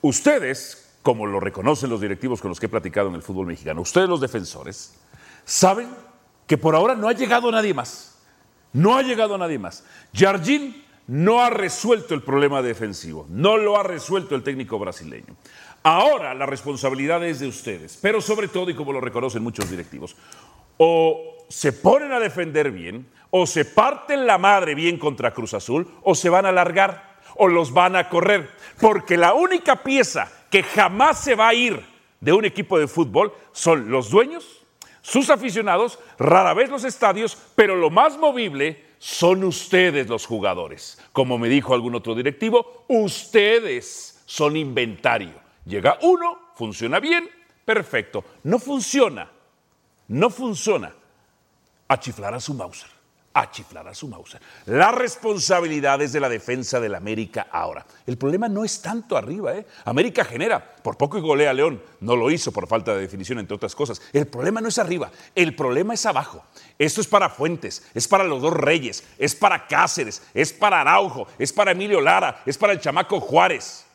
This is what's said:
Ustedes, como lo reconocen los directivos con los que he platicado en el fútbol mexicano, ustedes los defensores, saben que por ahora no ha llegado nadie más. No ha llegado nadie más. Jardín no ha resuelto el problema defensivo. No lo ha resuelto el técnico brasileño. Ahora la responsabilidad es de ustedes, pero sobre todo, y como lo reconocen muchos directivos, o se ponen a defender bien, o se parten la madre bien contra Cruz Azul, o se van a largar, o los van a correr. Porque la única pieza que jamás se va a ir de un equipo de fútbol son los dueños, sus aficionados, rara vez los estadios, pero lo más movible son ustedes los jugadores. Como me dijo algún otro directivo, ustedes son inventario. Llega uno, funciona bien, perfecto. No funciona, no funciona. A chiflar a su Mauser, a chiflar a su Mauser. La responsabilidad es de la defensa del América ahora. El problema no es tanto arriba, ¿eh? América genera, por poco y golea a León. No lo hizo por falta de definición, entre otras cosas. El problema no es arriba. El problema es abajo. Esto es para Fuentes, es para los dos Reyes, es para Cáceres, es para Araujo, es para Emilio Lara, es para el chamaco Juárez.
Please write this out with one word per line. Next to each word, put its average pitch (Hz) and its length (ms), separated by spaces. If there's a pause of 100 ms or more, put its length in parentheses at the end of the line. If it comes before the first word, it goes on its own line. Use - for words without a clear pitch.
Ustedes, 147 1000
como 110 240
lo 98 140
reconocen 117 480
los 113 140
directivos 107 400
con 95 80
los 87 100
que 110 60
he - 20
platicado 95 400
en 90 60
el 85 80
fútbol 95 240
mexicano, 78 340
ustedes 185 280
los 170 120
defensores, 87 760 (520)
saben 202 420 (580)
que 151 120
por 156 160
ahora 214 200
no 214 140
ha 247 60
llegado 240 360
nadie 214 220
más. - 460 (560)
No 202 220
ha 269 60
llegado 220 360
nadie 165 200
más. 92 260 (300)
Jardín 202 680 (240)
no 180 340
ha 240 100
resuelto 214 640
el 127 80
problema 139 400
defensivo. 92 680
No 180 260
lo 208 220
ha 196 40
resuelto 175 520
el 123 80
técnico 131 360
brasileño. 82 580 (460)
Ahora 175 520
la 135 120
responsabilidad 139 800
es 160 160
de 139 80
ustedes, 90 540
pero 214 180
sobre 208 280
todo, 180 220
y 156 40
como 139 180
lo 131 80
reconocen 120 420
muchos 104 280
directivos, 87 440 (640)
o 160 600 (120)
se - 240
ponen 277 400
a 247 80
defender 156 500
bien, 92 360 (240)
o 180 160
se 151 180
parten 277 640
la 202 100
madre 180 380
bien 165 240
contra 131 340
Cruz 110 220
Azul, 127 340 (140)
o 190 120
se - 140
van 185 160
a 190 80
largar, 180 640 (200)
o 190 120
los 170 240
van 180 240
a 175 120
correr. 175 420 (300)
Porque 202 360
la 202 160
única 349 520
pieza 247 460 (200)
que 190 140
jamás 208 560
se 262 160
va 220 120
a 233 60
ir 233 300 (360)
de 139 120
un 214 120
equipo 190 340
de 147 100
fútbol 160 440 (200)
son 139 380
los 120 200
dueños, 269 540 (380)
sus 269 280
aficionados, 214 680 (180)
rara 170 340
vez 233 160
los 269 140
estadios, 214 560 (160)
pero 196 220
lo 165 140
más 277 280
movible 185 680 (140)
son 185 460
ustedes 170 640
los 113 180
jugadores. 90 720 (140)
Como 127 260
me 117 100
dijo 135 260
algún 120 200
otro 113 220
directivo, 214 720
ustedes 214 1400
son 151 320
inventario. 117 800 (300)
Llega 101 380
uno, 339 360 (180)
funciona 143 420
bien, 339 300 (360)
perfecto. 131 600 (200)
No 196 140
funciona, 240 720 (800)
no 180 220
funciona. 196 600 (960)
A 131 120
chiflar 104 340
a 123 60
su 147 140
Mauser, - 340 (460)
a - 160
chiflar - 360
a - 80
su 147 140
Mauser. 90 320 (260)
La 151 260
responsabilidad 175 1120
es 139 100
de 151 80
la 135 80
defensa 123 520
del 104 140
América 107 560
ahora. 82 340 (220)
El 123 100
problema 180 320
no 208 160
es - 180
tanto 214 340
arriba, 151 400
¿eh? 208 100 (180)
América 175 400
genera, 175 580
por - 140
poco 147 220
y - 20
golea 147 300
a 131 40
León. 139 260 (200)
No 113 160
lo 120 140
hizo 160 220
por 92 140
falta 110 280
de 98 60
definición, 98 400
entre 98 160
otras 101 200
cosas. 131 240 (120)
El 147 140
problema 175 340
no 226 80
es 220 100
arriba. 170 320 (240)
El 165 200
problema 151 400
es 226 120
abajo. 127 380 (340)
Esto 147 220
es 156 80
para 196 200
Fuentes, - 640
es 123 140
para 196 160
los 143 180
dos 160 100
Reyes, 147 520 (140)
es 135 160
para 190 320
Cáceres, 156 560 (100)
es 147 200
para 196 280
Araujo, 147 460 (120)
es 135 140
para 196 200
Emilio 190 280
Lara, 165 460
es 160 100
para 208 160
el 160 80
chamaco 165 400
Juárez. 165 640 (100)